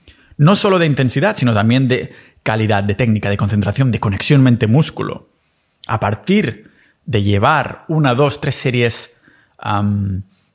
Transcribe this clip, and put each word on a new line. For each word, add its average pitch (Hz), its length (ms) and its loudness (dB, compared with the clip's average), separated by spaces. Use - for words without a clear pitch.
No 156 180 4
solo 190 220 2
de 165 80 2
intensidad, 143 500 0
sino 123 160 0
también 113 360 2
de - 260 -4
calidad, 107 400 0
de 101 100 -2
técnica, 107 340 0
de 101 80 -2
concentración, 104 540 0
de 110 100 -2
conexión 110 420 2
mente-músculo. 120 840 0
A 107 140 -4
partir 131 720 -2
de 107 180 0
llevar 110 680 0
una, 151 260 0
dos, 139 260 0
tres 143 140 -4
series, 120 600 -2
am, 101 640 -2